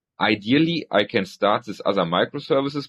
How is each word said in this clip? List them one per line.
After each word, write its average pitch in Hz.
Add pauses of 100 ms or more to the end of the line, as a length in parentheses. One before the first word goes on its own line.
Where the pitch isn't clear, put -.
(220)
ideally 147
I 104
can 101
start 107
this 98
other 98
microservices, 139